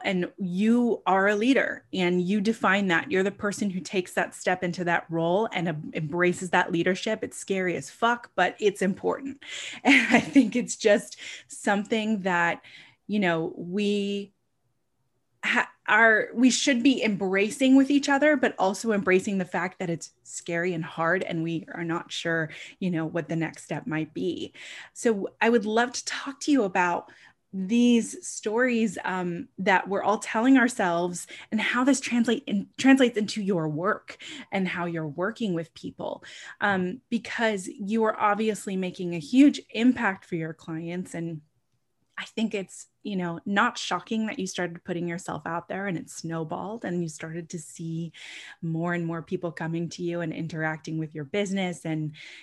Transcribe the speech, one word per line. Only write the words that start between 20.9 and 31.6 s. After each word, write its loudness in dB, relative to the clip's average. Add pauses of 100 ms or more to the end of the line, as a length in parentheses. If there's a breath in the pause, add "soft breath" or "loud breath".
and -4
we -4
are -6
not -4
sure, -2 (300 loud breath)
you -2
know, 0
what -4
the -4
next -4
step -8
might -4
be. -6 (400 loud breath)
So 0 (140)
I 4
would 4
love 2
to -8
talk -8
to 0
you 6
about 0 (440 loud breath)
these 2
stories, 0
um, -4 (120)
that 4
we're -2
all 2
telling 4
ourselves, 2 (240 loud breath)
and -2